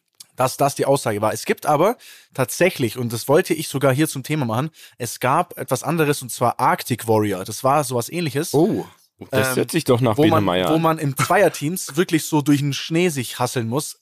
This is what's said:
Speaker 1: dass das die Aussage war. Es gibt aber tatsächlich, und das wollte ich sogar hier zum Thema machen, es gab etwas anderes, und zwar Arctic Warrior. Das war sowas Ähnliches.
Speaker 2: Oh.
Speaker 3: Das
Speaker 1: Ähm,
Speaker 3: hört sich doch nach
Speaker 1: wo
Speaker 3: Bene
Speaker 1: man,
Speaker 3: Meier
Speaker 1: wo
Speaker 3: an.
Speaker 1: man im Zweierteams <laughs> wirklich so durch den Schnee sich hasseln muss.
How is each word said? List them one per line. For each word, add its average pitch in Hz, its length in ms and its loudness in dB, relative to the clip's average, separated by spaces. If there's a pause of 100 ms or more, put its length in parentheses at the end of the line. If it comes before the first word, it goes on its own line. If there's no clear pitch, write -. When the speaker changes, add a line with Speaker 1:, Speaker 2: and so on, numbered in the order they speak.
(360)
Speaker 1:
dass 127 220 0
das 143 160 2
die 135 100 -4
Aussage 120 380 0
war. 107 100 2
Es - 140 -8
gibt - 180 -4
aber 165 320 2 (380)
tatsächlich, 135 640 0
und 120 160 -4
das 113 140 -6
wollte 170 260 2
ich 151 140 -4
sogar 135 260 0
hier 151 120 2
zum 139 160 -8
Thema 151 220 -2
machen, 117 240 -2 (300)
es - 220 -8
gab - 380 0
etwas 127 240 -4
anderes, 147 380 0
und 123 100 -12
zwar - 300 -2
Arctic 131 480 0
Warrior. 104 380 2
Das 107 180 -8
war 139 180 4
sowas 120 280 -4
Ähnliches. 160 420 -4
Speaker 2:
Oh. 143 340 2 (460)
Speaker 3:
Das 131 180 2
Speaker 1:
Ähm, 127 60 -2
Speaker 3:
hört 127 160 0
sich 160 100 0
doch 120 180 4
nach 117 160 2
Speaker 1:
wo 143 60 4
Speaker 3:
Bene 107 140 6
Speaker 1:
man, 104 80 2
Speaker 3:
Meier 90 260 2
Speaker 1:
wo 160 40 4
Speaker 3:
an. 165 80 2
Speaker 1:
man 160 160 2
im 143 180 -4
Zweierteams 165 800 0
<laughs> - 0 -
wirklich 165 300 0
so 156 140 2
durch 143 200 4
den 143 120 -2
Schnee 165 360 0
sich 139 320 -6
hasseln 123 260 -2
muss. 127 360 -6